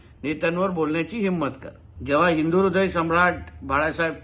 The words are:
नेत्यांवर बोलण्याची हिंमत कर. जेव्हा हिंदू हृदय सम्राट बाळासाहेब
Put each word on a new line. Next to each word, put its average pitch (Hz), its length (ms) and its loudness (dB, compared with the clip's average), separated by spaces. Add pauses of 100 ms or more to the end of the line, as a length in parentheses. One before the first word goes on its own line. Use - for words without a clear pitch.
(240)
नेत्यांवर 170 460 0
बोलण्याची 165 480 -2
हिंमत 180 320 0 (140)
कर. - 400 -16
जेव्हा 147 260 2
हिंदू 165 320 2
हृदय 190 280 2
सम्राट 170 440 2 (300)
बाळासाहेब 156 500 0 (100)